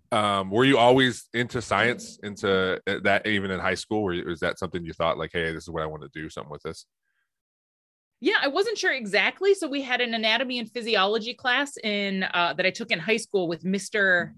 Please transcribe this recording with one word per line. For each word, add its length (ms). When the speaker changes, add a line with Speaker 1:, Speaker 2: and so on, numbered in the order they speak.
Speaker 1:
um, 400
were 140
you 120
always 560
into 280
science, 600
into, 640
uh, 180
that, 220
even 240
in 100
high 140
school? 300
Were 100
you, 120
was 160
that 180
something 260
you 80
thought, 240
like, 160
"Hey, 200
this 100
is 80
what 100
I 60
wanna 260
do, 160
something 220
with 100
this"? 240
Speaker 2:
Yeah, 220
I 80
wasn't 280
sure 160
exactly. 640
So 120
we 140
had 200
an 120
anatomy 460
and 100
physiology 640
class 440
in, 460
uh, 300
that 120
I 40
took 220
in 80
high 180
school 300
with 180
Mister 720